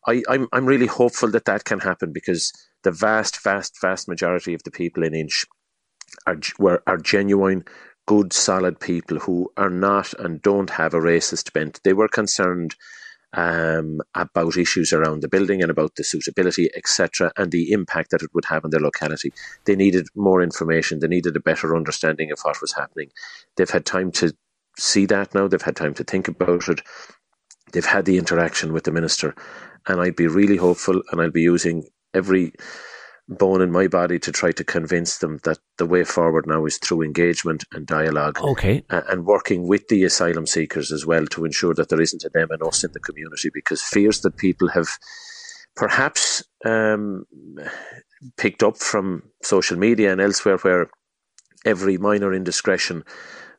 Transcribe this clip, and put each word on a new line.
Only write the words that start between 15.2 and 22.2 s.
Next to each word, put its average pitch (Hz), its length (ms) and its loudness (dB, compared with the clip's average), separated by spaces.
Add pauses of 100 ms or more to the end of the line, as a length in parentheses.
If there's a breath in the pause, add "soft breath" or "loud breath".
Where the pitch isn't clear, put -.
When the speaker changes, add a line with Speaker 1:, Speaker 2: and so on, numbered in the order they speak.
Speaker 1:
the 76 60 -6
building 95 340 2
and 85 100 2
about 78 240 0
the - 80 -6
suitability, 90 680 0
et - 140 -10
cetera, - 480 0
and 92 160 -2
the 87 200 0
impact 90 400 -2
that 80 100 2
it 80 120 -10
would 82 120 -2
have 80 180 -4
on 78 60 -6
their 78 100 2
locality. 76 540 -4 (320 loud breath)
They 101 100 4
needed 95 400 4
more 95 260 4
information. 82 580 0
They 80 80 0
needed 85 280 0
a 78 60 -2
better 80 340 0
understanding 78 560 -2